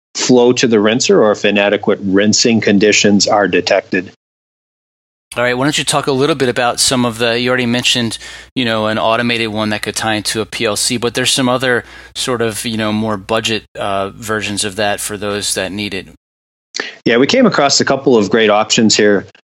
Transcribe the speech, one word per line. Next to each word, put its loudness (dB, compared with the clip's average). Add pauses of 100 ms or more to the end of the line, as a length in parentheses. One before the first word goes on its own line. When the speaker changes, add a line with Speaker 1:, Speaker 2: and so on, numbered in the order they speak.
(160)
Speaker 1:
flow 4
to 0
the 4
rinser 2
or 4
if -2
inadequate 0
rinsing 2
conditions 4
are 2
detected. -2 (1300)
Speaker 2:
All 0
right, 2
why -2
don't 0
you -4
talk -2
a 0
little 2
bit 0
about 0
some 0
of -4
the, 0
you -2
already 0
mentioned, -2 (360)
you -2
know, -2
an -2
automated 0
one -4
that -4
could -8
tie -2
into -4
a -4
P -6
L -2
C, -2
but -4
there's -2
some 0
other 0 (300)
sort -4
of, -4
you -6
know, -2
more -2
budget, -4 (160)
uh, -4
versions -6
of -8
that -2
for -10
those -6
that -4
need -8
it. -10 (960)
Speaker 1:
Yeah, 4
we 4
came 4
across 2
a 0
couple 2
of 2
great 4
options 2
here 2 (300)